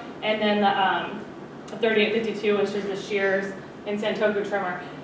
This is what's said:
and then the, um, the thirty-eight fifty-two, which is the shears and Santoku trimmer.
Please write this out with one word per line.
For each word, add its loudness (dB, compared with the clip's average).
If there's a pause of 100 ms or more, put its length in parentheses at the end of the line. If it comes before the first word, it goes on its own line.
(240)
and 0
then 4
the, 4
um, 0 (480)
the -12
thirty-eight 4
fifty-two, 2
which 2
is -2
the -2
shears 0 (320)
and -2
Santoku 2
trimmer. -2 (240)